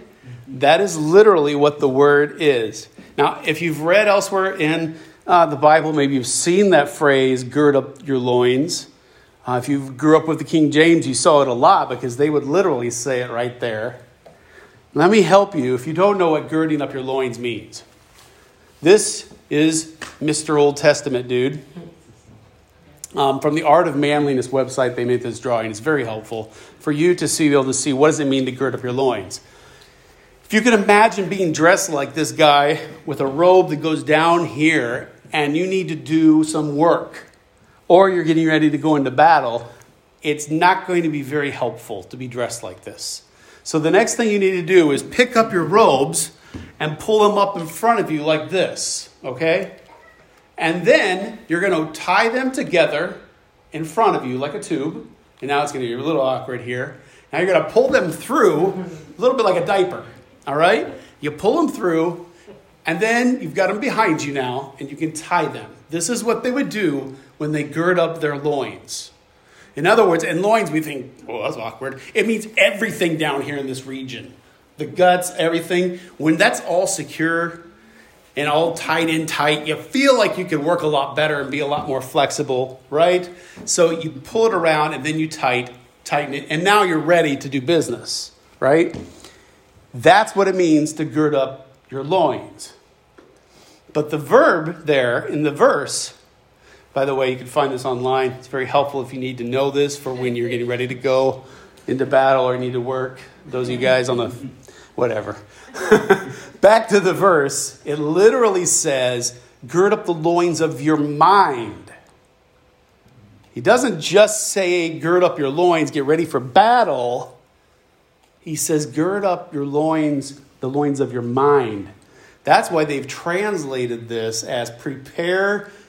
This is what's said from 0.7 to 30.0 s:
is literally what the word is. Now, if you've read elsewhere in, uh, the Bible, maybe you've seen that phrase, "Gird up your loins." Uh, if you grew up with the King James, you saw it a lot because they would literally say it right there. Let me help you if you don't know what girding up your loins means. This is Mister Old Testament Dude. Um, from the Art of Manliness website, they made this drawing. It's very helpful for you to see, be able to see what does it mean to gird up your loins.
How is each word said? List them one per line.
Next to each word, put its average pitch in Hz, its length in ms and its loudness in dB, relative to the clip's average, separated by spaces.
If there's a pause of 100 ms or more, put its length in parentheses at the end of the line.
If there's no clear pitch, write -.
is 180 160 -2
literally 156 580 6
what 147 240 2
the 143 100 2
word 143 520 4
is. 120 480 0 (280)
Now, 156 280 0
if 156 160 -2
you've 156 200 -4
read 196 280 4
elsewhere 190 440 0
in, 160 460 -2 (260)
uh, 175 200 6
the 151 100 -4
Bible, 156 380 4
maybe 139 220 0
you've 123 120 -2
seen 190 440 2
that 147 180 4
phrase, 131 540 2
"Gird 139 320 2
up - 300 -4
your 135 120 -2
loins." 123 720 0 (600)
Uh, 123 140 -2
if 123 60 -10
you 139 240 -4
grew 156 260 4
up 160 100 0
with 156 120 -4
the 151 40 -6
King 151 260 2
James, 156 380 4
you 131 60 -4
saw 151 280 4
it 135 60 2
a 123 60 -2
lot 147 360 4
because 120 280 -8
they 147 120 2
would 143 160 0
literally 139 460 0
say 123 300 -4
it 123 100 -8
right 120 280 -6
there. 117 420 -8 (920)
Let 160 160 4
me 214 120 6
help 196 340 4
you 127 180 0
if 127 140 -6
you 160 60 -6
don't 196 240 2
know 170 140 2
what 139 180 -2
girding 156 320 0
up 135 120 -8
your 135 80 -8
loins 131 380 -4
means. 113 440 -10 (960)
This 202 480 4 (200)
is 160 440 0 (260)
Mister 151 380 -2
Old 143 180 4
Testament 135 540 0
Dude. 127 340 -2 (1500)
Um, 135 240 0
from 151 160 0
the 156 80 -2
Art 165 240 6
of 147 80 -4
Manliness 143 540 0
website, 127 460 -2
they 120 100 -2
made 120 160 0
this 120 180 -8
drawing. 113 320 -4
It's 104 80 -12
very 143 240 -2
helpful 110 480 -10 (280)
for 156 120 -4
you 165 240 2
to 160 120 -4
see, 151 200 0
be 143 60 4
able 135 120 4
to 131 80 -2
see 143 200 -2
what 139 140 4
does 156 120 2
it 143 80 0
mean 135 180 0
to 127 60 -4
gird 127 240 -4
up - 80 -10
your 123 80 -6
loins. 123 480 -2 (1080)